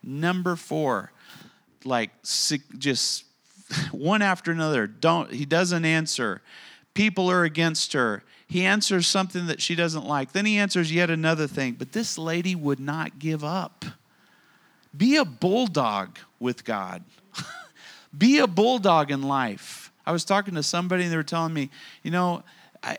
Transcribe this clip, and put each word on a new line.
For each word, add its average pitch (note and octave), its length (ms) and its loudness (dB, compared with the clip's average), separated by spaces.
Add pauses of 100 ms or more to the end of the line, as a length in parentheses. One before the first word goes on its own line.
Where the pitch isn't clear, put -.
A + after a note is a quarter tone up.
Number F3 520 -2
four, D3+ 560 -2 (720)
like, A#2+ 260 0 (140)
si-, - 400 -2 (160)
just - 440 -2 (360)
<laughs> - 320 -6
one G3+ 320 0
after F#3 280 0
another. D#3 360 0
Don't, D#3+ 440 0
he C#3 140 -6
doesn't E3 400 2
answer. D3+ 560 0 (540)
People F#3+ 340 2
are F3+ 140 4
against D#3+ 500 0
her. A#2 300 0 (240)
He F3+ 180 0
answers G3 400 2
something F3+ 400 0
that D#3+ 160 -4
she E3+ 140 -2
doesn't D#3+ 300 -2
like. C#3 280 -4
Then G3+ 140 0
he G#3 100 2
answers F3+ 340 2
yet E3+ 200 2
another D#3+ 360 2
thing. C3 260 -2
But B2+ 180 -10
this A3+ 260 -4
lady E3+ 380 -2
would C#3+ 240 0
not D3 400 -6
give D#3 240 -4
up. E3+ 420 -6 (1120)
Be B3 200 6
a C#4+ 60 6
bulldog D3+ 920 0 (220)
with A#2+ 260 -4
God. F#2 380 -6 (320)
<laughs> - 800 -16
Be C4 220 6
a C4+ 80 6
bulldog F#3 640 4
in C#3 100 -2
life. C3+ 680 -4 (120)
I D#3 80 -4
was E3+ 140 -2
talking G3 300 0
to D3+ 80 -2
somebody F3+ 400 0
and F3 80 -2
they E3 40 0
were D#3+ 80 0
telling E3 300 -2
me, C#3 160 -2 (340)
"You D#3+ 80 -4
know, F3 320 0 (400)
I, - 160 -6